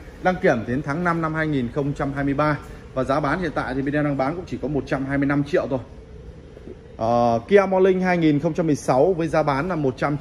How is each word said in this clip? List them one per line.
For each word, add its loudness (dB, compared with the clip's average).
Đăng 2
kiểm 2
đến -2
tháng -4
năm 0
năm -2
hai 0
nghìn 0
không -2
trăm -4
hai -4
mươi 0
ba. 2
Và 0
giá 0
bán 0
hiện -2
tại -4
thì -2
bên -2
em 2
đang 0
bán 0
cũng -8
chỉ -8
có -4
một -2
trăm -2
hai -2
mươi 2
lăm 2
triệu 0
thôi. -2
Ờ, 2
Kia 8
Morning 4
hai 2
nghìn 4
không 0
trăm 0
mười 2
sáu 4
với -2
giá 2
bán 0
là -2
một 0
trăm -2